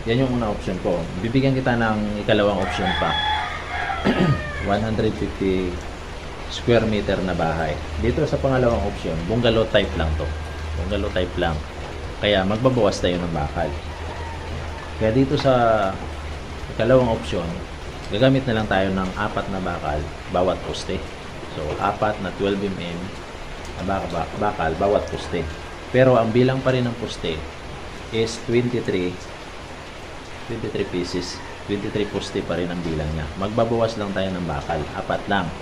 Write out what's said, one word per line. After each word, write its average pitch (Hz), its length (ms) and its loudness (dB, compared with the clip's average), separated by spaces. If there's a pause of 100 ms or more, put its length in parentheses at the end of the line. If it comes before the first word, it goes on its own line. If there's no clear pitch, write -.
yan 127 240 4
yung 123 120 2
unang 110 120 2
option 98 320 -2
ko. 90 160 2 (240)
Bibigyan 131 320 4
kita 127 240 2
ng 107 480 0
ikalawang 104 320 4
option 95 280 0 (120)
pa. 82 160 2 (880)
<clears throat> - 640 2
One 101 160 2
hundred 110 320 0
fifty 92 560 0 (800)
square 117 320 4
meter 104 400 0
na 92 80 0
bahay. 80 480 0 (240)
Dito 139 240 2
sa 147 80 0
pangalawang 123 480 4
option, 98 320 -2 (160)
bungalow 117 400 4
type 98 240 4
lang 80 240 2
to. 76 80 -2 (560)
Bungalow 101 320 0
type 90 240 0
lang. 87 160 2 (640)
Kaya 104 240 4
magbabawas 110 560 4
tayo 90 160 2
ng 87 160 -2
bakal. 78 400 0 (1300)
Kaya 110 160 4
dito 135 240 4
sa 117 480 6 (880)
ikalawang 120 400 6
option, 92 320 -2 (640)
gagamit 131 320 4
na 117 160 2
lang 107 80 0
tayo 95 240 2
ng 95 240 0
apat 104 380 -2
na 95 100 -2
bakal 80 380 -2 (340)
bawat 90 320 4
poste. 85 320 -4 (560)
So, 78 80 -4 (160)
apat 107 400 0
na 92 160 -4
twelve 98 240 2
M 98 160 -2
M 87 240 -6 (800)
na - 80 -4
baka-, 92 240 -2
ba-, 80 200 -2 (120)
bakal 85 320 0
bawat 98 320 2
poste. - 380 -4 (500)
Pero 127 240 8
ang 110 160 4
bilang 127 240 6
pa 127 160 2
rin 127 80 2
ng 120 160 -2
poste 87 400 -4 (720)
is 113 320 0
twenty-three, 117 720 0 (1400)
twenty-three 107 400 -4
pieces. 87 480 -2 (320)
Twenty-three 101 400 0
poste 98 320 -2
pa 85 160 -2
rin 87 80 0
ang 87 160 -4
bilang 78 320 -2
niya. 78 80 -2 (160)
Magbabawas 113 560 2
lang 104 160 -4
tayo 95 240 0
ng 87 80 -4
bakal. 76 400 -2 (160)
Apat 87 320 -2
lang. 95 160 2 (140)